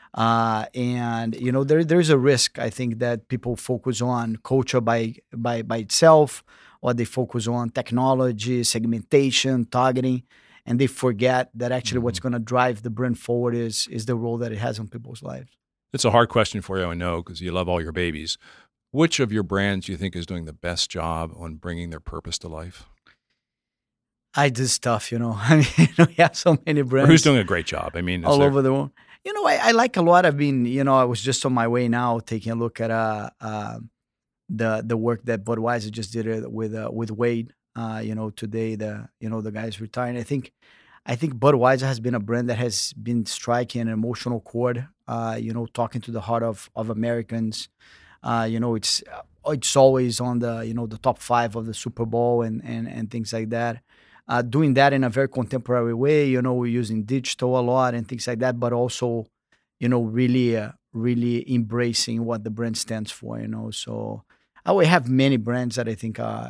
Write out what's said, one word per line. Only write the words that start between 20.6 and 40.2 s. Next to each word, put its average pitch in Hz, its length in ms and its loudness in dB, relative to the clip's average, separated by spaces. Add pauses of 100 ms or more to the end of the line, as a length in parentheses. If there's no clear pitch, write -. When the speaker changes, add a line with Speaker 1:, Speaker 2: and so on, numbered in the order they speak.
Speaker 2:
job 82 480 -4
on 82 180 -12
bringing 85 340 -8
their 80 100 -10
purpose 82 400 -10
to 85 80 -14
life? 82 380 -14 (1500)
Speaker 1:
I 143 140 4
do 127 180 -2
stuff, 117 460 -2
you 117 80 -4
know. 117 160 -4
<laughs> - 20 -6
I 123 200 4
mean, 160 500 6
we - 80 -20
have 165 220 4
so 165 280 4
many 147 180 2
brands 135 260 6
Speaker 2:
Who's 160 120 10
doing 143 160 6
a 107 60 4
great 87 220 -2
job? - 300 -6
I 87 60 -4
mean, 90 200 -2
is 82 60 -2
Speaker 1:
all 143 100 6
Speaker 2:
there 143 100 8
Speaker 1:
over 139 140 4
the 131 100 4
world. 139 200 -2 (320)
You 403 100 -6
know, 415 140 0
I, - 220 4
I - 20 8
like 233 260 2
a 180 60 4
lot. 175 200 8
I've 151 140 4
been, 139 280 2
you 131 180 0
know, 135 120 4
I 131 100 6
was 120 140 0
just 127 280 -2
on 127 60 0
my 117 140 2
way 123 200 2
now 120 320 0
taking 110 320 -6
a 117 40 -4
look 117 240 -6
at, 113 120 -2
uh, 110 400 -2 (100)
uh, 110 380 -8 (680)
the, 110 360 -2
the 117 100 -2
work 113 280 -2
that 113 200 -4
Budweiser 110 460 -2
just 107 240 -8
did, 113 140 -4
uh, 113 200 -4
with, 110 280 -6
uh, 110 180 -8
with 113 160 -4
Wade. 117 420 -2 (240)
Uh, 113 280 -8
you 110 100 -6
know, 110 160 -6
today 110 460 -6
the, 107 340 -8 (100)
you 113 80 -10
know, 110 140 -4
the 107 100 -8
guy's 107 300 -8
retiring. 123 340 -6
I 120 60 -6